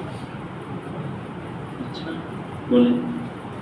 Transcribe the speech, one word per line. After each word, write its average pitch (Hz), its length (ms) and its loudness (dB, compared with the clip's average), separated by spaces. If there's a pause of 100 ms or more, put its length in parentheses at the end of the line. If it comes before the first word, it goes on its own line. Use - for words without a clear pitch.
(1800)
আচ্ছা, 156 300 -6 (580)
বলেন। 240 240 10 (680)